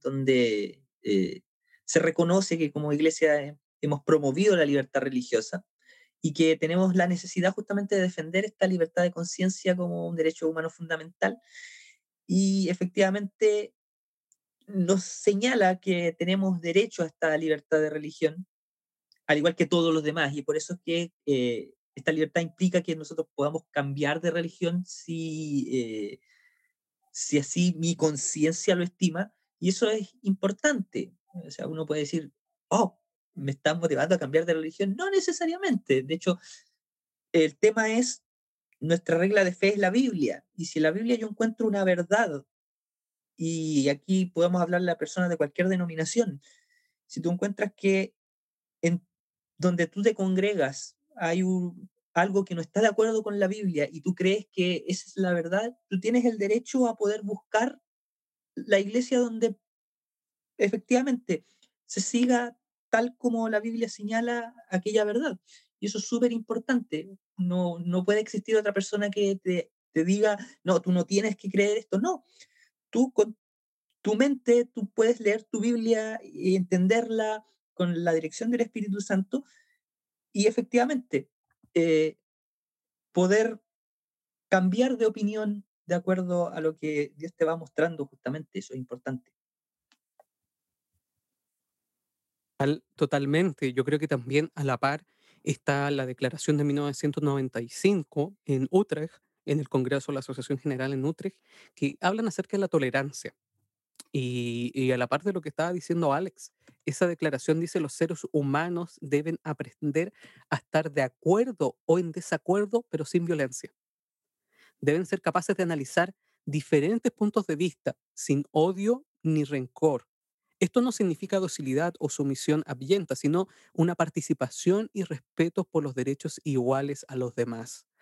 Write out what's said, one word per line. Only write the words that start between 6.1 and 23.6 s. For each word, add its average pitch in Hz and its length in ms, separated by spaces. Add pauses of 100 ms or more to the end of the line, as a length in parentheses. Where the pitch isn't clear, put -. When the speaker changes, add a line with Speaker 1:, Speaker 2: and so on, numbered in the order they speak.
Speaker 1:
y 151 140
que 160 220
tenemos 180 380
la 180 140
necesidad 180 440
justamente 202 440
de 190 60
defender 180 420
esta 196 240
libertad 175 340
de 180 80
conciencia 180 680
como 175 320
un 170 60
derecho 160 340
humano 160 220
fundamental. 165 680 (880)
Y 190 400
efectivamente 196 1040 (960)
nos 190 340
señala 202 760
que 175 320
tenemos 185 480
derecho 175 420
a 165 40
esta 156 300
libertad 156 440
de 151 100
religión, 151 560 (800)
al 151 120
igual 160 180
que 165 100
todos 165 260
los 160 120
demás, 151 320
y 143 60
por 151 140
eso 156 180
es 180 100
que, 170 280 (140)
eh, 123 480 (200)
esta 135 160
libertad 156 300
implica 175 420
que 165 140
nosotros 160 380
podamos 147 360